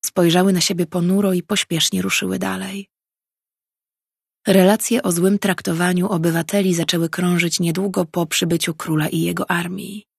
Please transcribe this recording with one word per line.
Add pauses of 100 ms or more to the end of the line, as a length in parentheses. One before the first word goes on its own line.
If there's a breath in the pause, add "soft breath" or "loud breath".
Spojrzały
na
siebie
ponuro
i
pośpiesznie
ruszyły
dalej. (1600)
Relacje
o
złym
traktowaniu
obywateli
zaczęły
krążyć
niedługo
po
przybyciu
króla
i
jego
armii. (140)